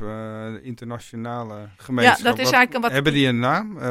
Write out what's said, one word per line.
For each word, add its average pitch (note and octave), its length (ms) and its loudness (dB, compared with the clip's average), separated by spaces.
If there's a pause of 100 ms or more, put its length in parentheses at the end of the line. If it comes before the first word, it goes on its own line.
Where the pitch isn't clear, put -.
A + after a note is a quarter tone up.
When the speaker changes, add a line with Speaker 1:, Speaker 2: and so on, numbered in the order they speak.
(520)
Speaker 1:
de G#2 100 -10
internationale A#2 1120 -10
gemeenschap. B2+ 420 4
Speaker 2:
Ja, G3+ 60 -6
dat A#3 140 2
is B3+ 60 0
Speaker 1:
Wat, - 80 2
Speaker 2:
eigenlijk B3 220 4
een B3+ 60 -2
wat A#3 100 0
Speaker 1:
hebben C#3+ 220 2
die C#3 140 4
een B2 120 2
naam? E3+ 400 -2
Eh, B2+ 120 -4